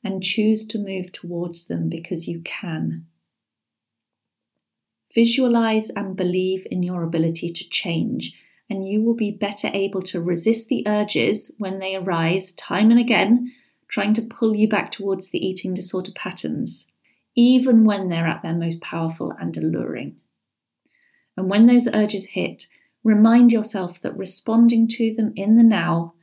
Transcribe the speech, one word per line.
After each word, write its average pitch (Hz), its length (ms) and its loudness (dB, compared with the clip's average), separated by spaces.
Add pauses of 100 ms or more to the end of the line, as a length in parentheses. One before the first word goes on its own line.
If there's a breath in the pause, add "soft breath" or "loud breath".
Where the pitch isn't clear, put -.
and 190 200 -6
choose 214 420 0
to 214 140 -8
move 190 320 -8
towards 170 560 -6
them 170 200 -4
because 165 400 -8
you 170 140 -8
can. 165 640 -8 (2000)
Visualize 233 760 2
and 190 240 -6
believe 185 560 -2
in 180 120 -2
your 175 200 -4
ability 165 460 -2
to - 200 -8
change, - 680 -4 (320 soft breath)
and 196 160 -6
you 208 160 -2
will 226 140 2
be 208 160 -4
better 202 400 -4
able 196 300 -4
to 180 200 -6
resist 175 460 0
the - 200 -2
urges 208 680 -2
when 190 220 -8
they 190 160 -6
arise 180 580 0
time 214 380 0
and 240 80 6
again, 240 540 0 (340 loud breath)
trying 208 260 -2
to 220 80 0
pull 220 340 -2
you 208 120 2
back 214 240 -2
towards 196 380 -4
the - 160 -4
eating 185 280 -4
disorder 185 380 -4
patterns, - 800 -6 (440)
even 240 500 6
when 196 220 2
they're 165 200 0
at - 140 -4
their 165 140 -4
most 170 260 -4
powerful 165 580 -6
and 170 160 -6
alluring. 160 640 -6 (1160)
And 190 120 -2
when 214 180 8
those 240 260 6
urges 208 340 0
hit, 170 400 -6 (360 soft breath)
remind 226 480 8
yourself 214 500 -2
that - 160 -8
responding 226 680 4
to 226 260 -2
them 214 220 -2
in 208 200 2
the 233 80 8
now 165 600 2